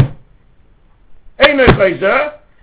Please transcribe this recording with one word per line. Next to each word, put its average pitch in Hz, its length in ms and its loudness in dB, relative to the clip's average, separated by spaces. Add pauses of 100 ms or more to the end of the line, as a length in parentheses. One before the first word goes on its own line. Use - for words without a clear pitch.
(1400)
ein 285 180 2
chayzer, 214 760 0 (300)